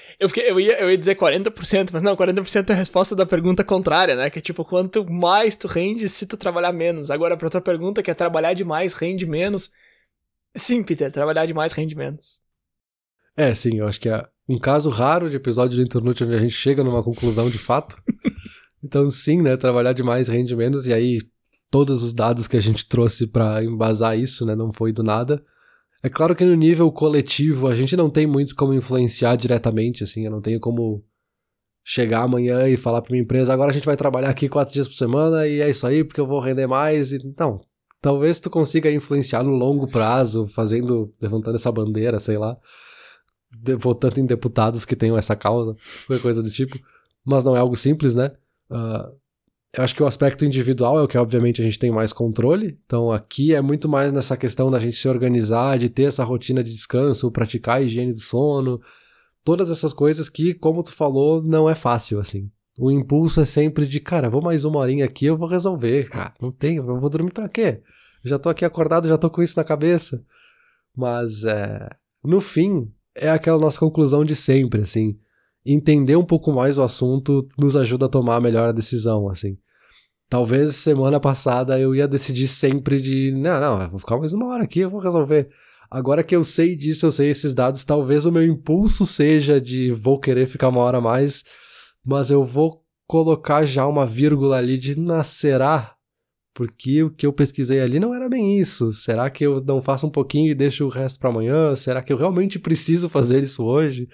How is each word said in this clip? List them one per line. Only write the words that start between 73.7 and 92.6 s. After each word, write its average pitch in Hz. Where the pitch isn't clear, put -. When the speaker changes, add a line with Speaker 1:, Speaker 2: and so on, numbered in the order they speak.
Speaker 2:
conclusão 156
de 151
sempre, 131
assim. 107
Entender 143
um 175
pouco 160
mais 135
o -
assunto 135
nos 139
ajuda 127
a -
tomar 120
melhor 117
a -
decisão, 110
assim. 98
Talvez 123
semana 139
passada 131
eu 135
ia 143
decidir 135
sempre 139
de, 135
não, 147
não, 123
eu 90
vou 95
ficar 113
mais 156
uma 240
hora 240
aqui, -
eu 185
vou 202
resolver. 156
Agora 135
que 185
eu 170
sei 170
disso, 151
eu 156
sei 143
esses 143
dados, 131
talvez 147
o 170
meu 165
impulso 165
seja 147
de 123
vou 120
querer 131
ficar 131
uma 123
hora 123
a 123
mais, 127
mas 135
eu 143
vou 147